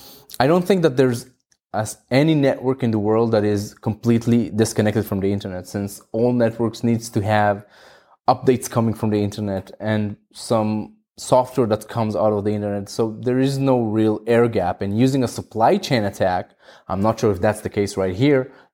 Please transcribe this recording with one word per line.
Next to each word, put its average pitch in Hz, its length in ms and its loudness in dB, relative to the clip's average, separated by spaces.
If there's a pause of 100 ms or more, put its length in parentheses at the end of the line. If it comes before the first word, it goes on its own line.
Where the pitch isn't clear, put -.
(400)
I 131 80 4
don't 175 180 4
think 190 180 2
that 135 140 2
there's 127 300 2 (460)
as, 107 240 -4 (140)
any 151 240 4
network 131 480 0
in 113 80 0
the 107 80 2
world 110 320 2
that 107 120 2
is 104 300 -2
completely 117 760 0
disconnected 107 560 0
from 101 140 -4
the 98 140 0
internet, 98 340 -8
since 101 340 -8 (100)
all 120 200 0
networks 117 520 0
needs 117 260 0
to 110 120 -2
have 104 440 0 (640)
updates 127 400 0
coming 113 240 0
from 110 160 -4
the 104 120 0
internet 101 580 -6
and 107 360 -2 (180)
some 107 600 -2 (240)
software 127 500 2
that 107 200 -2
comes 110 280 -4
out 107 180 2
of 101 100 -2
the 104 80 -2
internet. 101 380 -4
So 113 320 -4
there 123 180 -2
is 135 180 0
no 135 240 2
real 110 460 0
air 117 200 4
gap. 95 340 -2
And 101 160 -4
using 131 260 2
a 117 40 0
supply - 500 0
chain 120 260 0
attack, 95 480 -2 (380)
I'm 95 120 -2
not 113 180 0
sure 110 120 2
if 92 100 -2
that's 107 200 0
the 107 80 -6
case 101 280 -2
right 95 180 -2
here, 131 360 0 (220)